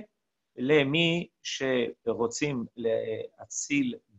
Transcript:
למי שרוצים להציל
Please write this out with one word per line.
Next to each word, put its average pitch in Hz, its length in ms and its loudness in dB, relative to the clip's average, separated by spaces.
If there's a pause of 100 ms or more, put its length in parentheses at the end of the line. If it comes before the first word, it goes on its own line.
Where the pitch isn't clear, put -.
(560)
למי 156 720 2 (140)
שרוצים 117 1200 -2 (120)
להציל 113 1160 -2 (240)